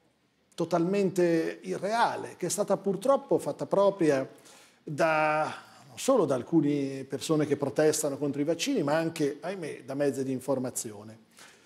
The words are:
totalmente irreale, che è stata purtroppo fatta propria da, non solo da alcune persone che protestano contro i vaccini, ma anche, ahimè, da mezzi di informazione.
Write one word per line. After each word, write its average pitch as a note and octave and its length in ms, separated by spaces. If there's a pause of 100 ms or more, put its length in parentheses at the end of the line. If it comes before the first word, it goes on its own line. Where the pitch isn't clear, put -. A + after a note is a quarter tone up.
(540)
totalmente E3+ 1080
irreale, F#3 720
che F3+ 120
è - 20
stata G3+ 260
purtroppo G3 640
fatta C#3+ 280
propria E3+ 640 (540)
da, D#3 800 (240)
non - 100
solo A#3+ 280
da C3+ 100
alcune C#3 680
persone D3+ 420
che C#3+ 120
protestano D3+ 600
contro C#3 220
i C#3+ 60
vaccini, E3+ 380
ma C#3+ 120
anche, D#3+ 460
ahimè, E3 420
da C3+ 120
mezzi C#3 280
di C3 80
informazione. A#2+ 920 (420)